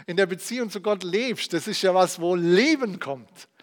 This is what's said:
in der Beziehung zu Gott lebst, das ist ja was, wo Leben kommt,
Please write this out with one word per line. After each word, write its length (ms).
in 100
der 100
Beziehung 440
zu 100
Gott 240
lebst, 480
das 160
ist 140
ja 120
was, 260
wo 140
Leben 640
kommt, 500